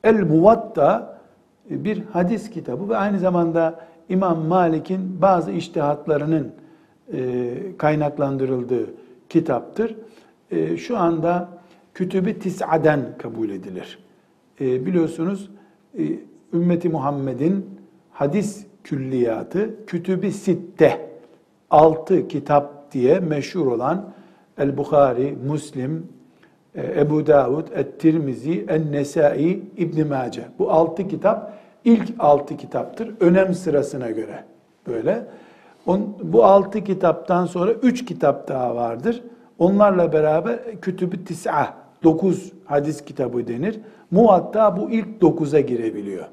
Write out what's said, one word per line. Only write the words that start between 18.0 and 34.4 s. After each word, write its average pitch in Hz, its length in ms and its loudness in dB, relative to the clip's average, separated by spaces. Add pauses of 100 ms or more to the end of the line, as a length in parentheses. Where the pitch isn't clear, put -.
hadis 165 540 -4 (180)
külliyatı 131 1000 -4
Kütüb-i 185 460 -4
Sitte, - 760 0 (640)
altı 160 580 4
kitap - 640 -2
diye 139 280 4
meşhur 156 460 -2
olan 131 440 -2 (480)
El-Bukhari, 139 800 2 (140)
Müslim, 151 560 -6 (680)
e, - 260 -4
Ebu 147 260 2
Davud, 147 480 4
Et-Tirmizi, 147 960 -2
En-Nesai, 151 960 0 (140)
İbn 156 320 -2
Mace. 127 340 -6 (160)
Bu - 120 0
altı 165 380 2
kitap - 500 -2 (260)
ilk 220 340 4
altı 147 380 2
kitaptır. - 640 -8
Önem 185 340 4
sırasına 139 560 -2
göre 107 340 -8 (420)